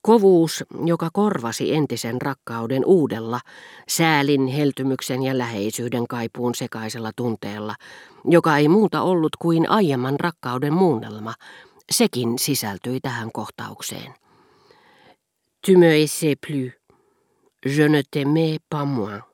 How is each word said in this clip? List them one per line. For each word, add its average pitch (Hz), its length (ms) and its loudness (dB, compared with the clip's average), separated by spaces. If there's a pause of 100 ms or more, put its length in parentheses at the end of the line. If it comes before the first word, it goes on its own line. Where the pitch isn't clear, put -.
Kovuus, 196 600 4 (220)
joka 165 280 0
korvasi 127 640 -2
entisen 123 460 -2
rakkauden 127 640 -4
uudella, 123 540 2 (500)
säälin, 143 580 2
heltymyksen 131 760 -2
ja 131 140 -2
läheisyyden 117 720 -4
kaipuun 120 480 -6
sekaisella 110 600 -8
tunteella, 107 600 -6 (500)
joka 160 320 6
ei 151 100 4
muuta 175 340 4
ollut 160 380 0
kuin 165 300 2
aiemman 139 500 2
rakkauden 135 540 -4
muunnelma. 110 600 0 (580)
Sekin 123 480 0
sisältyi 123 600 -4
tähän 117 340 -8
kohtaukseen. 110 800 -12 (1500)
"Tu 190 120 6
me 170 120 8
haissais 151 480 2 (100)
plus. 131 240 -6 (1040)
Je 151 120 4
ne 147 120 4
t'aimais 156 580 0 (100)
pas 143 180 -4
moins. 107 360 -4 (100)